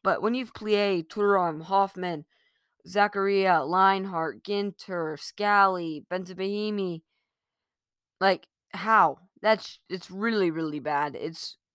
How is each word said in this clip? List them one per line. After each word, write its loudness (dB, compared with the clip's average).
But 0
when 0
you've -6
Plie, 0
Thuram, 0
Hoffmann, -2
Zakaria, 2
Lienhart, 0
Ginter, -6
Scally, 0
Bentabahimi, -4
like, 2
how? 4
That's, 0
it's -10
really, 0
really -6
bad. -2
It's, -10